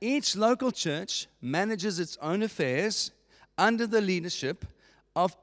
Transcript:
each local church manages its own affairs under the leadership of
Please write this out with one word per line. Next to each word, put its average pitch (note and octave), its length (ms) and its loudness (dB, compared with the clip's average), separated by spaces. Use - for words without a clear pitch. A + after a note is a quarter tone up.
each B3+ 340 0
local A#3 380 2
church - 560 -4
manages F#3+ 600 -2
its D#3+ 200 -8
own E3+ 220 0
affairs F#3+ 680 -2
under A3+ 300 4
the G#3+ 140 2
leadership F3+ 640 -2
of F3 280 0